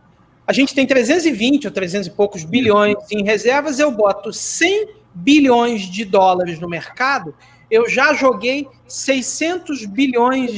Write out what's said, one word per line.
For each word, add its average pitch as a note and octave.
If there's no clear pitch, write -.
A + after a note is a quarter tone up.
A G#3
gente C4+
tem C4+
trezentos C4
e D#4+
vinte B3
ou F#3+
trezentos F#3+
e -
poucos G3
bilhões G#3
em G#3
reservas, A#3+
eu D4
boto G3+
cem G4+
bilhões A#3+
de F#3+
dólares F#3
no F3
mercado, F3+
eu A3+
já C#4+
joguei C4
seiscentos C#4
bilhões B3